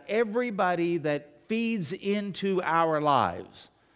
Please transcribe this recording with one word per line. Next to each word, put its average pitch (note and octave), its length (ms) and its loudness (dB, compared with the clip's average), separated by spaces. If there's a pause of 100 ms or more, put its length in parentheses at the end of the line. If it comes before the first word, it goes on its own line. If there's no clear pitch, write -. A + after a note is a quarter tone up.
everybody G3+ 920 0
that D3 480 -4
feeds A3+ 460 -2
into G3 720 -2
our D#3+ 380 2
lives, G2 720 0 (260)